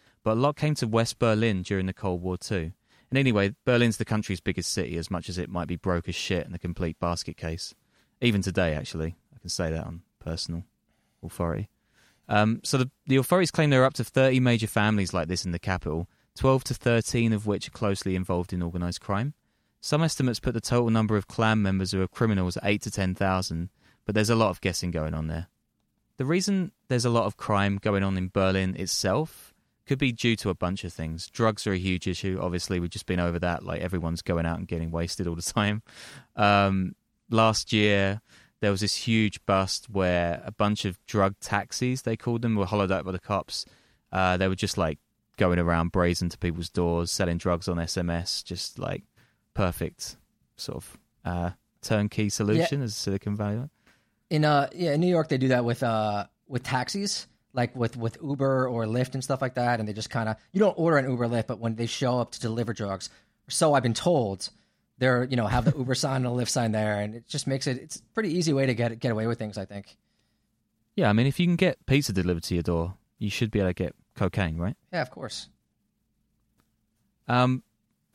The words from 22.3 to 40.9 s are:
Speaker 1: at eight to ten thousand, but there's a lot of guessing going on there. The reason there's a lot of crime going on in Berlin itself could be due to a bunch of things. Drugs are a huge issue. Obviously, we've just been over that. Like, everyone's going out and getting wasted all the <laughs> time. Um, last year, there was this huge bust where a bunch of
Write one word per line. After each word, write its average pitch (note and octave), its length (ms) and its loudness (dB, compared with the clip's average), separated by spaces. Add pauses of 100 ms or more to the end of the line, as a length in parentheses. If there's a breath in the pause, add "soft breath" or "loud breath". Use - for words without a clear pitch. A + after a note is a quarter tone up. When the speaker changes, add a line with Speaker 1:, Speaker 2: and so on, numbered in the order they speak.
Speaker 1:
at - 80 -8
eight G#2 180 0
to G#2 80 -6
ten F#2 240 -2
thousand, F#2 540 -2 (360 soft breath)
but A2 80 -2
there's G#2+ 160 4
a A#2 60 4
lot A2 160 4
of F2 100 -8
guessing F2 300 -2
going D#2+ 240 -2
on D#2 100 -2
there. D#2+ 220 -6 (680)
The C3 80 -2
reason F#3 460 0 (160)
there's B2 180 2
a B2 40 4
lot A#2 160 4
of G#2 120 -4
crime G2+ 440 2
going G2+ 220 2
on G2 120 0
in F#2 120 -2
Berlin F#2+ 500 2
itself - 800 -2 (320)
could C#3 100 0
be C3+ 140 2
due A#2 240 2
to G2+ 160 -2
a - 20 -2
bunch F2+ 300 -2
of F2 100 -8
things. D#2+ 380 -8
Drugs A2 340 0
are G2+ 80 0
a F#2+ 40 2
huge F2+ 300 0
issue. F#2 320 -2
Obviously, F2+ 400 -2
we've F2 120 -2
just - 160 -10
been F2+ 120 0
over F2 200 0
that. E2+ 240 -2
Like, E2 180 -6
everyone's E2+ 400 -4
going E2+ 240 0
out E2 140 -2
and F2 80 -8
getting E2 240 -4
wasted F2 340 -4
all E2+ 80 -2
the E2 80 -6
<laughs> - 0 -
time. G#2 400 -2 (540 loud breath)
Um, G2 580 4 (380)
last A2+ 420 2
year, G#2 480 2 (380 soft breath)
there G#2 100 2
was G2 120 2
this G#2 120 0
huge A2 520 0
bust F#2+ 440 0
where F2+ 560 0
a G2+ 60 -10
bunch G#2 320 0
of F#2 240 -4